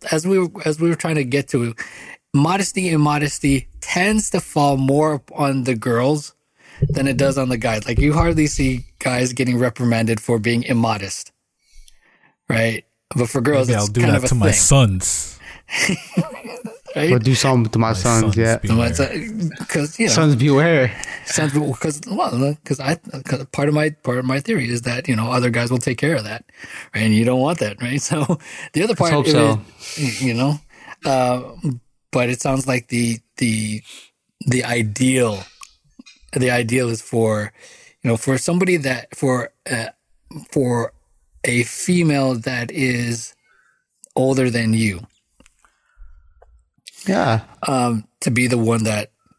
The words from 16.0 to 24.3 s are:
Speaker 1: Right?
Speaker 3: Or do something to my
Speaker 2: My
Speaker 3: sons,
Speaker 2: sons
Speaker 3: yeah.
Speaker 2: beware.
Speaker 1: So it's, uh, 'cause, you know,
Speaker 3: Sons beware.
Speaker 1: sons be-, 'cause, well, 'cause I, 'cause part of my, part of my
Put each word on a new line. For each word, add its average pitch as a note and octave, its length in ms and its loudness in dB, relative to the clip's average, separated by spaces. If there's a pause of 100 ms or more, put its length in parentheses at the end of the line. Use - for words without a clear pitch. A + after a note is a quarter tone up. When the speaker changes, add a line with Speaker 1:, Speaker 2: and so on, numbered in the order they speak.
Speaker 1:
Right? D#3 160 2
Speaker 3:
Or B2+ 60 6
do B2 160 4
something B2 380 2
to A2+ 80 0
my A2+ 100 2
Speaker 2:
My A2 40 2
Speaker 3:
sons, A2+ 280 2
Speaker 2:
sons G#2+ 160 2
Speaker 3:
yeah. A2+ 200 4
Speaker 2:
beware. A#2 360 2
Speaker 1:
So C3+ 180 0
it's, G#3 380 -4 (140)
uh, - 40 -10
'cause, D3+ 320 -4
you A3+ 60 2
know, - 80 2
Speaker 3:
Sons D#3 220 4
beware. C#3 560 4 (340)
Speaker 1:
sons D3+ 260 -2
be-, C#3+ 220 0
'cause, D3+ 340 -6
well, D3+ 560 0
'cause - 160 -4
I, D#3+ 180 -2
'cause C#3 540 -6
part D3 160 0
of D3+ 60 2
my, D3+ 160 2
part B2+ 300 -4
of B2+ 60 -4
my C3 140 0